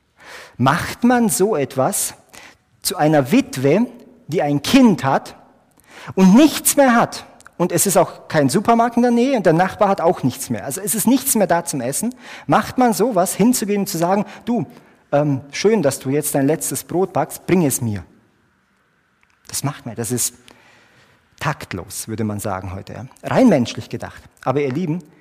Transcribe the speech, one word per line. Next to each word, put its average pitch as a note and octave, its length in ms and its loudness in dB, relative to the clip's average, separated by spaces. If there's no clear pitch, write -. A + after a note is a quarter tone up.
Macht - 480 0
man A#3+ 240 4
so G3 260 0
etwas C#3+ 600 0
zu - 160 -6
einer D3 340 2
Witwe, F3 560 2
die E3+ 140 -4
ein D3 220 -2
Kind A#3 420 4
hat C#3+ 320 -2
und F#3+ 200 6
nichts - 420 4
mehr C4+ 180 4
hat? - 320 0
Und F3 140 -2
es E3+ 140 0
ist G3 120 2
auch - 300 0
kein D3 200 2
Supermarkt A#3 480 2
in A#3+ 60 2
der B3 80 2
Nähe A#3+ 260 2
und - 80 -2
der F3 80 6
Nachbar F#3 380 2
hat G3 100 0
auch E3+ 220 2
nichts - 260 -4
mehr. G#2 160 -8
Also C#3 160 -8
es G3+ 140 -4
ist G#3+ 120 -2
nichts C4 280 2
mehr G3+ 120 2
da E3 200 0
zum C#3 160 -6
Essen. C#3+ 320 -4
Macht G3 320 0
man B3 160 4
sowas, F#3+ 400 0
hinzugehen G#3 460 0
und F#3+ 60 -2
zu D#3+ 120 -8
sagen, F#3 260 0
„Du, A3+ 200 -4
ähm, C#3+ 300 0
schön, G#3+ 300 2
dass C3+ 160 0
du - 100 -8
jetzt D3 260 -2
dein C#3 120 2
letztes D3+ 380 -4
Brot F3+ 280 -4
backst, - 340 -6
bring E3+ 200 2
es B2+ 160 -2
mir.“ G#2 200 -6
Das - 160 -10
macht - 220 -8
man, A2+ 100 -12
das A2+ 160 -8
ist B2 240 -4
taktlos, - 720 -10
würde A2 160 -6
man G#2 160 -6
sagen F#2+ 340 -8
heute. G2 200 -16
Ja? G2+ 120 -14
Rein A3 260 2
menschlich C3 420 0
gedacht. - 320 -14
Aber C#3 200 -2
ihr C3+ 100 -4
Lieben, E3+ 320 -6